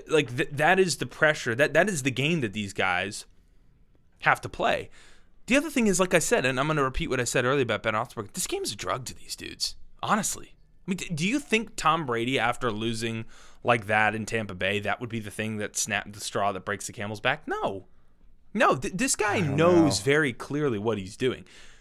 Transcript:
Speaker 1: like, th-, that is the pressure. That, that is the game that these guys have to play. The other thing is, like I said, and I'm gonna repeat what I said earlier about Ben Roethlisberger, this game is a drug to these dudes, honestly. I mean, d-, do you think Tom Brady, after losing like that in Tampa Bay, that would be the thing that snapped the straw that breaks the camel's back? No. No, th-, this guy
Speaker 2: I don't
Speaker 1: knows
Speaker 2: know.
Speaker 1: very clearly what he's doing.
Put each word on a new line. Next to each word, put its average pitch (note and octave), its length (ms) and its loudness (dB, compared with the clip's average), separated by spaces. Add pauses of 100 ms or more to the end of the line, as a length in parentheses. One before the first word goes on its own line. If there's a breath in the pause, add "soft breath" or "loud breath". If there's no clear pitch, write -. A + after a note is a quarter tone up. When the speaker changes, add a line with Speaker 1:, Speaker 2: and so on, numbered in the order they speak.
Speaker 1:
like, C#3+ 280 2
th-, D3 160 0
that D#3 280 4
is F#3 180 4
the - 80 -4
pressure. D3+ 480 2
That, C#3 220 2
that F3+ 120 6
is F3 140 -2
the B2+ 80 0
game C#3+ 320 0
that G#2 120 -2
these G2+ 200 -4
guys F#2 520 -2 (960)
have C#3+ 200 4
to A2 80 -8
play. - 400 -2 (560 soft breath)
The A#3 120 2
other D4+ 120 0
thing A#3+ 180 2
is, F#3 120 4
like F#3 140 0
I F3 60 6
said, E3+ 260 2
and B2+ 140 0
I'm C#3+ 80 2
gonna D3+ 160 2
repeat C3 260 -2
what B2+ 100 0
I A#2+ 60 0
said B2 200 0
earlier C3+ 180 2
about G#2+ 200 -2
Ben A2+ 100 0
Roethlisberger, A2 400 -6
this - 140 -4
game G4 160 -4
is D#4 80 -6
a - 60 -8
drug - 280 -4
to - 80 -10
these - 220 -12
dudes, - 400 -8 (260)
honestly. - 540 -2 (320)
I - 20 -4
mean, F#3+ 80 -2
d-, - 160 -8
do D#3+ 140 0
you C4 120 2
think A3+ 360 0
Tom D#3+ 300 2
Brady, A#2+ 340 0
after A#2+ 320 0
losing A2+ 540 -4 (380 soft breath)
like A#2 240 2
that G#2+ 280 2
in A2 100 -4
Tampa G#2+ 300 -4
Bay, F#2+ 240 -2
that G2+ 200 -4
would A#2+ 100 -8
be A#2 100 -6
the G#2 120 -10
thing A2 260 -6
that G#2 200 -6
snapped G#2 360 -4
the G#2+ 80 -14
straw G#2 320 0
that F#2 120 -8
breaks G2+ 220 -4
the G2+ 60 -12
camel's G#2 260 -8
back? - 280 -2
No. D#4+ 380 -6 (680)
No, A#3 220 4
th-, - 200 -6
this B3 200 0
guy G#4 200 0
Speaker 2:
I G#3+ 60 2
don't C#3 160 0
Speaker 1:
knows E3 420 6
Speaker 2:
know. G2+ 60 -10
Speaker 1:
very C#3+ 280 4
clearly C#3 460 -2
what G#2+ 180 0
he's G2 200 -8
doing. A2+ 280 -2 (360 soft breath)